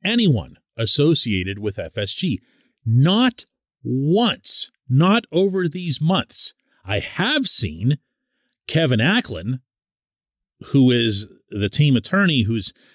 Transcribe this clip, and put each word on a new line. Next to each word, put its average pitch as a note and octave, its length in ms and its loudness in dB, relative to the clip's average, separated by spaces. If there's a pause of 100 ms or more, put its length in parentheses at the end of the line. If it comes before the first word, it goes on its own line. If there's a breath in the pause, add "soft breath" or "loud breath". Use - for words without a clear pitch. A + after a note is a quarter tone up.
anyone F3+ 540 0 (180)
associated G#2+ 840 0
with G#2 200 -6
F E2+ 180 -10
S G2+ 160 -4
G. - 280 -4 (440)
Not F3+ 600 2 (360)
once, D3 880 -2 (200)
not F3+ 420 4
over F#3 380 0
these E3+ 320 -4
months. - 520 -2 (300)
I G2 160 -4
have C4+ 480 -2
seen G2 520 -2 (680)
Kevin C#3+ 320 0
Acklin, B2+ 600 -2 (1120)
who B2+ 180 6
is A2+ 360 0 (240)
the G2+ 180 -2
team C#3+ 260 2
attorney E3 480 2
who's G#2+ 300 -2 (220 soft breath)